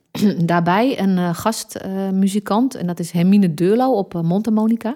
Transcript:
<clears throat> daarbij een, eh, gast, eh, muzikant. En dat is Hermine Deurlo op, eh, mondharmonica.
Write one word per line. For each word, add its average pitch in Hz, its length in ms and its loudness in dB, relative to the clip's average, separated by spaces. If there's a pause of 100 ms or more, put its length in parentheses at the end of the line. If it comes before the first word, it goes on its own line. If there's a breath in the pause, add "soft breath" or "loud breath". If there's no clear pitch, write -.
(120)
<clears throat> 175 380 2
daarbij 180 500 2
een, 190 180 0
eh, 175 160 -2
gast, - 400 -4
eh, 190 340 -6
muzikant. 202 680 0
En - 120 -6
dat 175 120 -4
is 170 120 -8
Hermine 180 440 4
Deurlo 226 380 2
op, 202 220 -2
eh, 170 60 -4
mondharmonica. 220 760 0